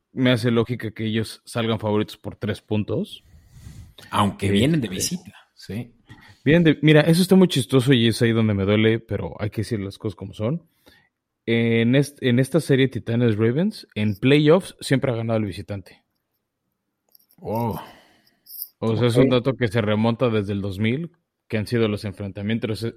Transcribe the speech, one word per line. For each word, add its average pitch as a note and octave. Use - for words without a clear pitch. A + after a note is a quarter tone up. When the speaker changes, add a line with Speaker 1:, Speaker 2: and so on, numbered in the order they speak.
Speaker 1:
Me B2+
hace A#2+
lógica A2+
que A2+
ellos A2
salgan A2+
favoritos G#2
por -
tres G#2
puntos. A2
Speaker 2:
Aunque G2
Speaker 1:
Este, G2+
Speaker 2:
vienen D3
de A2
visita, -
sí. -
Speaker 1:
vienen E3
de, D#3
mira, D3+
eso E3
está F#3
muy F#3
chistoso C3
y A#2
es A2
ahí A#2
donde A2
me G2
duele, G#2+
pero F#2+
hay G#2
que A2
decir G#2
las G2
cosas G#2+
como F#2+
son. C3
En A#2
est-, -
en A#2+
esta C3+
serie C3+
Titanes-Ravens, A#2+
en G#2+
playoffs D3+
siempre C3
ha -
ganado A2+
el G#2+
visitante. F#2+
Speaker 2:
Oh. A2+
Speaker 1:
O A2+
sea, A#2+
es A#2
un C3
Speaker 3:
Ok. -
Speaker 1:
dato B2
que A#2+
se A#2
remonta A2
desde G#2
el G2+
dos F#2+
mil, B2+
que A2+
han G#2+
sido A2+
los G#2
enfrentamientos G#2